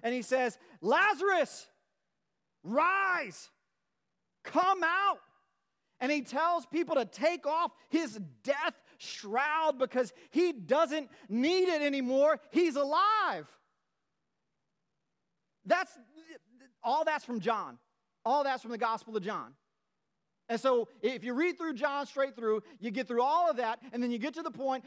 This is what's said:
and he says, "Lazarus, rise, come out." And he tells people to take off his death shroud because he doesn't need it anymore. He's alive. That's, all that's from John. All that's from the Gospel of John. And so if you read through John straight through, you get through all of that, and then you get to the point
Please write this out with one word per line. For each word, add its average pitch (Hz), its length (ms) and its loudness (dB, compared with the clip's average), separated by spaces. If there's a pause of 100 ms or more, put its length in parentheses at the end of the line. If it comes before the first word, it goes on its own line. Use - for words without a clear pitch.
and 233 100 -2
he 247 100 -2
says, 254 360 0 (220)
"Lazarus, 349 920 2 (920)
rise, 339 840 0 (960)
come 359 400 2
out." 370 380 0 (840)
And 262 80 0
he 294 120 0
tells 320 420 0
people 320 320 0
to 240 80 2
take 285 420 -2
off 320 260 -2 (180)
his 262 280 -2 (240)
death 294 300 -2 (240)
shroud 294 840 0
because 254 360 -2 (160)
he 339 220 2
doesn't 269 580 0 (180)
need 330 400 2
it 311 140 2
anymore. 277 580 2 (100)
He's 330 240 2
alive. 302 720 2 (2250)
That's, 349 260 0 (880)
all 302 220 2
that's 311 220 -2
from 240 140 -4
John. 175 380 -2 (460)
All 277 200 2
that's 262 180 -2
from 226 80 -12
the 233 80 -6
Gospel 226 360 -2
of 208 80 -2
John. 165 300 -6 (960)
And 226 100 -2
so 247 300 2 (140)
if 220 200 -2
you 247 120 -4
read 349 240 0
through 320 160 -4
John 277 320 -2
straight 269 280 -2
through, 220 280 -2 (160)
you 220 120 -6
get 240 160 -4
through 240 160 0
all 320 280 2
of 247 80 -2
that, 233 220 -2 (120)
and 240 100 -4
then 247 80 -2
you 240 60 -4
get 254 180 -4
to 330 80 -8
the 320 80 -6
point 262 360 -6